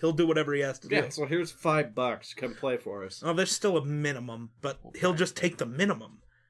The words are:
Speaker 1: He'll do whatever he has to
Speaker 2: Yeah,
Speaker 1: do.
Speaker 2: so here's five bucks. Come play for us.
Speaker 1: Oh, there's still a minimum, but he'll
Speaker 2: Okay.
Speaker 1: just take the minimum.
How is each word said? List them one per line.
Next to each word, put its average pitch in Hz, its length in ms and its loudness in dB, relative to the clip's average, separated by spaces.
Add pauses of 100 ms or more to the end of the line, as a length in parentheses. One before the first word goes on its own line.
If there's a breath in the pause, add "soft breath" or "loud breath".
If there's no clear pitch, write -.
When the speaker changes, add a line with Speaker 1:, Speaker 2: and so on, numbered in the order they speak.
Speaker 1:
He'll 165 120 4
do 165 140 4
whatever 156 260 2
he 143 80 0
has 135 200 -2
to - 80 -16
Speaker 2:
Yeah, 208 140 4
Speaker 1:
do. - 80 -2
Speaker 2:
so 147 160 -4
here's 165 260 -2
five 151 420 2
bucks. 123 400 -2
Come 120 200 -6
play 131 220 -2
for 101 280 -6
us. - 200 -12
Speaker 1:
Oh, 165 80 0
there's 180 200 2
still 196 260 2
a 139 60 0
minimum, 127 680 -4 (100)
but - 180 -6 (180)
he'll 180 140 4
Speaker 2:
Okay. 165 80 0
Speaker 1:
just - 180 0
take 175 220 0
the 127 80 -2
minimum. 185 560 -2 (260)